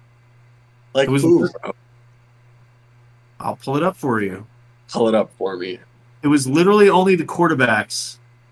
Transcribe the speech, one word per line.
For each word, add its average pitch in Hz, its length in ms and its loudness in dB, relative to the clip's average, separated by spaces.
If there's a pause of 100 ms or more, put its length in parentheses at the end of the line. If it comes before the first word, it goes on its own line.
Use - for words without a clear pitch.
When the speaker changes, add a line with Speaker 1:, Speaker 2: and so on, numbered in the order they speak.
(960)
Speaker 1:
Like 135 140 0
Speaker 2:
It - 20 0
was 139 120 0
Speaker 1:
who, 165 180 4
Speaker 2:
just - 200 -4
Speaker 1:
bro? - 120 -10 (1700)
Speaker 2:
I'll - 160 -8
pull 135 200 -6
it 147 60 -2
up 185 140 -4
for 120 240 -2
you. 95 260 -8 (460)
Speaker 1:
Pull 113 160 0
it 110 60 0
up 104 220 0
for 95 200 -8
me. 90 220 -10 (440)
Speaker 2:
It - 60 -2
was 143 180 2
literally 196 440 4
only 185 260 2
the 160 80 -2
quarterbacks. 131 920 -2 (340)